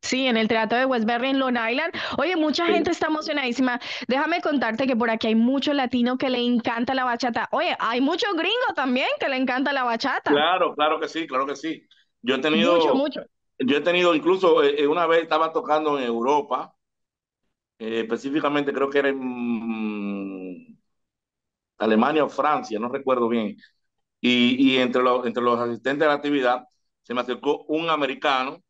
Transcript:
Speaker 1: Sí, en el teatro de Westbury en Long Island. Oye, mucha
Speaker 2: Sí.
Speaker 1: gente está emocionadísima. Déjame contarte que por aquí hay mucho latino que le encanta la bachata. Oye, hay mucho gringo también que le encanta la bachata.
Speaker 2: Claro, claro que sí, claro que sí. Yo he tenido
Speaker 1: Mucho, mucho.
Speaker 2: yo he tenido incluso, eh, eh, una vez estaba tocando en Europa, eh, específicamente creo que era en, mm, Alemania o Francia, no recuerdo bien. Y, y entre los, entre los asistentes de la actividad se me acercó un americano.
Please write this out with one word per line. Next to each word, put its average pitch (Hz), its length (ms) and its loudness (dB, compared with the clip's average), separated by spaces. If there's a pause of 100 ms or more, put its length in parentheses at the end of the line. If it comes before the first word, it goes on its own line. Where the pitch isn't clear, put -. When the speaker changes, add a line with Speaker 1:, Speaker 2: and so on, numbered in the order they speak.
Speaker 1:
Sí, 262 240 -2
en 226 120 2
el 220 100 0
teatro 220 300 0
de 262 80 2
Westbury 240 440 0
en 269 80 0
Long 262 180 0 (140)
Island. 302 220 -2 (260)
Oye, 339 180 0
mucha 320 300 0
Speaker 2:
Sí. 330 60 4
Speaker 1:
gente 349 180 2
está 330 180 -2
emocionadísima. 277 720 -2 (280)
Déjame 311 320 0
contarte 254 460 0
que 254 100 0
por 226 140 2
aquí 226 180 -2
hay 220 60 2
mucho 262 400 2
latino 247 420 0
que 262 140 -2
le 247 80 0
encanta 240 560 0
la 262 100 -2
bachata. 240 480 -2
Oye, 302 260 0
hay 233 220 0
mucho 320 340 0
gringo 415 400 -2
también 254 340 -2 (100)
que 339 100 -2
le 269 80 -2
encanta 262 360 -2
la 262 120 -2
bachata. 226 640 0
Speaker 2:
Claro, 175 260 0
claro 151 260 0
que 151 80 -4
sí, 160 180 -6
claro 135 200 -2
que 143 100 -6
sí. 156 260 -8 (400)
Yo 131 140 0
he - 20 -2
tenido 160 360 2
Speaker 1:
Mucho, 156 200 4
mucho. 277 280 0 (360)
Speaker 2:
yo - 200 2
he - 20 2
tenido 175 340 4
incluso, 165 480 4
eh, 143 200 4
eh, 143 40 4
una 165 200 2
vez 165 160 4
estaba 160 300 0
tocando 151 460 0
en 131 80 -2
Europa, 131 680 -2 (1040)
eh, 113 220 -4
específicamente 139 720 -2
creo 135 180 -2
que 143 80 0
era 139 100 2
en, 135 100 -2
mm, 107 1600 -6 (1000)
Alemania 123 460 2
o - 40 -2
Francia, 135 500 -2
no 117 100 -4
recuerdo 123 400 0
bien. 110 280 -2 (640)
Y, 123 360 4 (180)
y 131 40 4
entre 123 240 2
los, 123 240 2
entre 117 160 -2
los 120 180 2
asistentes 120 400 -4
de 160 80 4
la 143 60 4
actividad 131 500 0 (380)
se - 120 -10
me 123 80 -2
acercó 127 460 -2
un 160 220 -2
americano. 139 800 -2